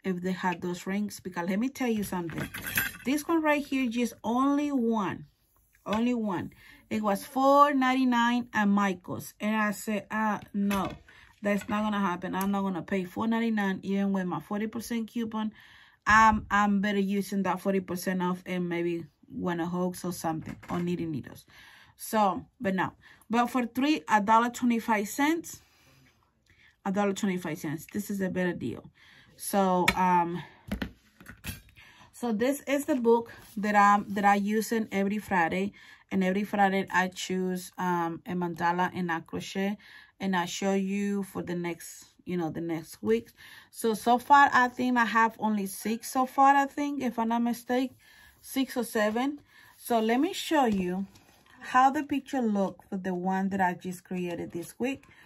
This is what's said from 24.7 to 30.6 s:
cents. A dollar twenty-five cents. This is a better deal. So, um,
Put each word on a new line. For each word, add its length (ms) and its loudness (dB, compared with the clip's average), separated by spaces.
cents. 520 -2
A 60 -2
dollar 200 2
twenty-five 460 -2
cents. 340 -8
This 180 -6
is 120 -4
a 80 0
better 240 -2
deal. 360 -8
So, 500 2
um, 460 2